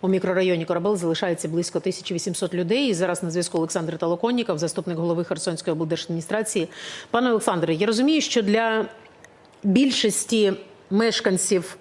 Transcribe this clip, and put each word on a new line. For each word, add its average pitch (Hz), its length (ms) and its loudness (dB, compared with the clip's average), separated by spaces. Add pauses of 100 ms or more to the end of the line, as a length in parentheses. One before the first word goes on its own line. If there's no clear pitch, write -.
У 190 80 0
мікрорайоні 185 560 2
Корабел 175 320 0
залишається 170 520 -2
близько 170 320 -2
тисячі - 340 -6
вісімсот 175 400 -4
людей. 208 340 0
І 214 60 2
зараз 175 280 -2
на 175 80 -4
зв'язку 175 280 -2
Олександр 165 400 -2
Толоконніков, 175 600 0
заступник 165 400 -4
голови 170 260 0
Херсонської 165 480 -4
облдержадміністрації. 165 960 -2 (420)
Пане 247 200 2
Олександре, 175 440 2
я 175 120 0
розумію, 254 340 2
що - 220 0
для 220 420 2 (800)
більшості 214 880 4 (380)
мешканців 196 920 2